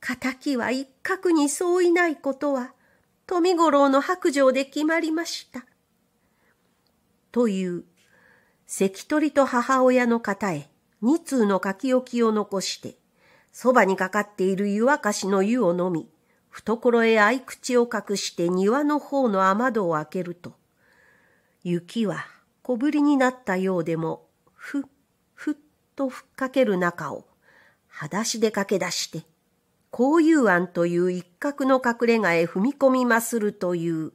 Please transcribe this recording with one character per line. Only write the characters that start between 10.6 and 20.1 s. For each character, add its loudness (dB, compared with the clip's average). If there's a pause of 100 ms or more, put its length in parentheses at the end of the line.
二 0
通 0
の 2
書 -4
き -2
置 2
き -2
を 2
残 -4
し -10
て、 -16 (540)
そ 0
ば 6
に 2
か -2
か -2
っ -8
て -2
い 0
る -2
湯 0
沸 2
か -2
し -6
の 0
湯 0
を 2
飲 -2
み、 -6 (420)
懐 0
へ 4
合 4
口 -4
を 2
隠 -6
し -8
て 0
庭 0
の 0
方 -2
の 2
雨 0
戸 -2
を 0
開 -2
け -8